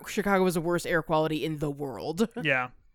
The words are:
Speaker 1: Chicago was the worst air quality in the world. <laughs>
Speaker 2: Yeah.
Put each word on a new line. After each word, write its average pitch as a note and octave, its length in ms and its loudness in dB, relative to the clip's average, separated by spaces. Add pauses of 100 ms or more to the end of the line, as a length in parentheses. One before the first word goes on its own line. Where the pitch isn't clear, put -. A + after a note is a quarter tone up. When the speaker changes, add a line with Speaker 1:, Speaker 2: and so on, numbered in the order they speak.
Speaker 1:
Chicago G3 360 2
was F3+ 120 2
the F3 60 0
worst E3+ 260 0
air E3 160 2
quality D#3 420 0
in D#3 140 -4
the D3+ 100 -2
world. C#3+ 640 -2
<laughs> - 80 -8
Speaker 2:
Yeah. C3 280 0 (260)